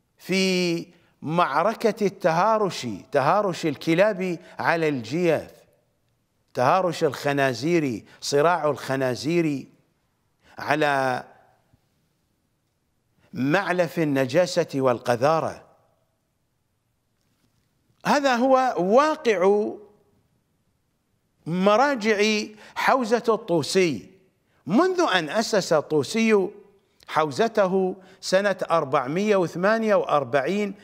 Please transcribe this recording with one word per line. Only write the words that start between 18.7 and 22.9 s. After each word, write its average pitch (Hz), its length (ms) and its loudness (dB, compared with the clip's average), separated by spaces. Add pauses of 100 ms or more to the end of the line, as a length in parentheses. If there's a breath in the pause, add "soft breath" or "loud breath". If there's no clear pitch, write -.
واقع 214 920 2 (1800)
مراجع 208 1000 2 (280 loud breath)
حوزة 233 540 0